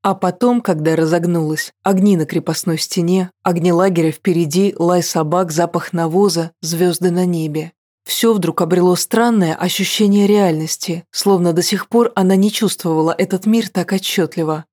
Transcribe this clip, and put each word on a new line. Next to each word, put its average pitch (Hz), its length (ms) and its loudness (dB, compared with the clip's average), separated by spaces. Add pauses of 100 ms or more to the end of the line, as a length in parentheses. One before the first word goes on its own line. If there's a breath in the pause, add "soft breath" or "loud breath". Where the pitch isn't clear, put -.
А 196 140 -2
потом, 233 460 0
когда 160 340 0
разогнулась, 165 760 -2 (100)
огни 196 320 2
на 156 100 0
крепостной 160 520 -4
стене, 180 540 -2 (120)
огни 175 300 2
лагеря 170 380 2
впереди, 170 640 0
лай 175 260 2
собак, 165 480 -2
запах 170 400 -2
навоза, 170 600 0 (100)
звезды 170 500 -2
на 180 140 0
небе. 160 480 -4 (320)
Все - 280 0
вдруг 170 280 -2
обрело 180 340 2
странное 220 600 2
ощущение 202 680 0
реальности, 175 840 0
словно 175 400 0
до 165 100 0
сих - 280 -4
пор 233 260 2
она 190 220 2
не 196 120 4
чувствовала 165 680 -2
этот 190 300 -4
мир 220 220 0
так 180 240 -4
отчетливо. 160 800 -4